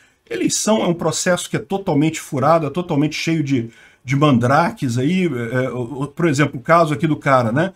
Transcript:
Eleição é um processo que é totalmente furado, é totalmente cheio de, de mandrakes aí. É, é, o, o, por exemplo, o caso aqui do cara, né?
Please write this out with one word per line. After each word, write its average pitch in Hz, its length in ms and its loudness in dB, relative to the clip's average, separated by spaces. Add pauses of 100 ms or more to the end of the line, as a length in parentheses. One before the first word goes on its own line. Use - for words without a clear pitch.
(300)
Eleição 220 520 0
é 202 40 -2
um 180 80 0
processo 170 560 -2
que - 60 -4
é 139 40 -4
totalmente 160 600 0
furado, 151 480 0
é - 20 -6
totalmente 156 460 -2
cheio 160 260 -2
de, 131 280 -2 (340)
de 131 140 -2
mandrakes 143 800 2
aí. 175 300 0
É, 123 360 -2
é, 131 60 -4
o, 123 340 -8
o, 147 40 -6
por 165 200 -2
exemplo, 139 320 0
o - 20 -10
caso 160 320 4
aqui 160 140 -2
do 147 80 0
cara, 127 380 2
né? 175 220 0